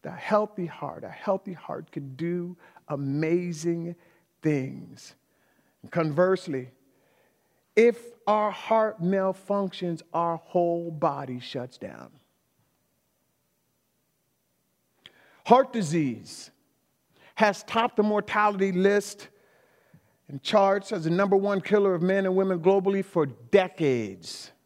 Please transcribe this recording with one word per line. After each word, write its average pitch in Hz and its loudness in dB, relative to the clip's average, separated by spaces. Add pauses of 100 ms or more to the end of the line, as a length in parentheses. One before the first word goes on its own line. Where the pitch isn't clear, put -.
The 156 -12
healthy 208 -2
heart, - -12
a - -12
healthy 190 -6
heart - -12
can 135 -10
do 175 -6 (320)
amazing 165 -4 (480)
things. 135 -4 (680)
And - -18
conversely, 160 0 (1040)
if 233 6 (280)
our 214 2
heart 220 0
malfunctions, 190 -2 (100)
our 170 -2
whole 170 -2
body 143 -4
shuts 123 -10
down. - -14 (3250)
Heart 262 6
disease 151 -4 (840)
has 208 2
topped 226 -2
the 214 2
mortality 208 0
list 196 0 (1000)
and 143 -10
charts 196 2
as 175 -6
the 160 0
number 196 2
one 196 2
killer 196 2
of 165 -2
men 190 2
and 185 0
women 190 2
globally 190 2
for 160 0
decades. 131 0 (140)